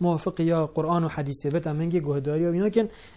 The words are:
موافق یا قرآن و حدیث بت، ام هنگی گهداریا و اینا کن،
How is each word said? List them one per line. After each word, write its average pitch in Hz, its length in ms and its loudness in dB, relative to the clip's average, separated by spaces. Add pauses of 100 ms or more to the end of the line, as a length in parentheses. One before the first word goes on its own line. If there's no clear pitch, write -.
موافق 175 400 0
یا 165 260 2
قرآن 165 380 0
و 156 40 0
حدیث 143 380 -4
بت، 156 200 0
ام 151 140 -2
هنگی 170 200 0
گهداریا 147 500 0
و - 20 0
اینا 190 180 2
کن، 220 180 2 (280)